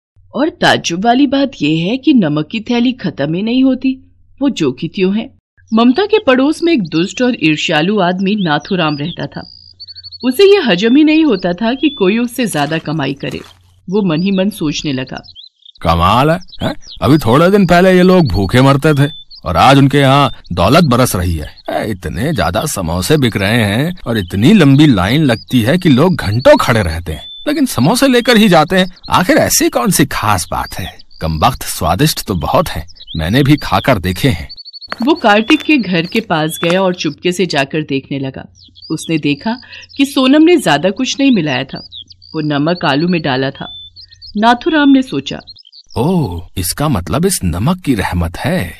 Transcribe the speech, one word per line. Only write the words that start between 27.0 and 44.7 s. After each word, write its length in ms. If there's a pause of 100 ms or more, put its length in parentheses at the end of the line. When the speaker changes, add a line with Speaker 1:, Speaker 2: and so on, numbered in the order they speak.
Speaker 2:
हैं, 160 (200)
लेकिन 180
समोसे 420
लेकर 280
ही 120
जाते 280
हैं। 160 (180)
आखिर 260
ऐसी 320
कौन 220
सी 160
खास 440
बात 240
है? 240 (220)
कमबख्त 420
स्वादिष्ट 640
तो 80
बहुत 340
है, 180 (300)
मैंने 260
भी 140
खाकर 420
देखे 300
हैं।" 300 (440)
Speaker 1:
वो 120
कार्तिक 480
के 140
घर 260
के 180
पास 440
गया 180
और 120
चुपके 380
से 140
जाकर 360
देखने 360
लगा। 360 (360)
उसने 280
देखा 420 (360)
कि 100
सोनम 360
ने 140
ज्यादा 340
कुछ 300
नहीं 100
मिलाया 340
था, 140 (560)
वो 60
नमक 440
आलू 240
में 140
डाला 280
था। 280 (580)
नाथूराम 540